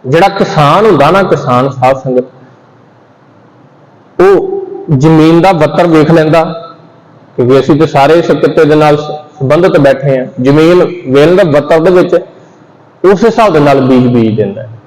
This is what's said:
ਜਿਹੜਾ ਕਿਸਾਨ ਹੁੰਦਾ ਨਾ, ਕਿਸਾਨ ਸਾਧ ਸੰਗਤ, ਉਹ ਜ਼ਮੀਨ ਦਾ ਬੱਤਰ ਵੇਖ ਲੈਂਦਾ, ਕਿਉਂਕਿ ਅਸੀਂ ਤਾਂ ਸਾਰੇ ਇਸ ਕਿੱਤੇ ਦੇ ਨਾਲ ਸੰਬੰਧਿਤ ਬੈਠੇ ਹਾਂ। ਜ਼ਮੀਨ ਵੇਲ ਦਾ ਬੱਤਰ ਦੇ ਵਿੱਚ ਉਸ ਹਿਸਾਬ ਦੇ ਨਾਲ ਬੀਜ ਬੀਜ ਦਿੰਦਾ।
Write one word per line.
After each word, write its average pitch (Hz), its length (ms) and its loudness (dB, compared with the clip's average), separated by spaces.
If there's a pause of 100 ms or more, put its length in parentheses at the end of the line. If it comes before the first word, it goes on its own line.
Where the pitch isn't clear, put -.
ਜਿਹੜਾ 165 220 0
ਕਿਸਾਨ 180 580 0
ਹੁੰਦਾ 151 240 2
ਨਾ, 196 120 0
ਕਿਸਾਨ 139 480 -2
ਸਾਧ 131 260 -2
ਸੰਗਤ, 127 280 -4 (2000)
ਉਹ - 440 0 (300)
ਜ਼ਮੀਨ 160 440 2
ਦਾ 185 120 2
ਬੱਤਰ 156 340 0
ਵੇਖ 156 240 2
ਲੈਂਦਾ, 165 640 0 (640)
ਕਿਉਂਕਿ 131 240 2
ਅਸੀਂ 143 180 0
ਤਾਂ 156 80 2
ਸਾਰੇ 147 280 0
ਇਸ 165 160 0
ਕਿੱਤੇ 147 340 0
ਦੇ 147 100 2
ਨਾਲ 151 220 2 (420)
ਸੰਬੰਧਿਤ 160 400 0
ਬੈਠੇ 139 400 0
ਹਾਂ। 127 80 -6 (140)
ਜ਼ਮੀਨ 156 440 2 (240)
ਵੇਲ 147 280 2
ਦਾ 196 80 2
ਬੱਤਰ 151 360 0
ਦੇ 170 100 -2
ਵਿੱਚ 180 260 0 (960)
ਉਸ 196 120 0
ਹਿਸਾਬ 220 280 0
ਦੇ 151 80 0
ਨਾਲ 139 200 2
ਬੀਜ 127 260 0
ਬੀਜ 113 300 -2
ਦਿੰਦਾ। 101 320 -6 (180)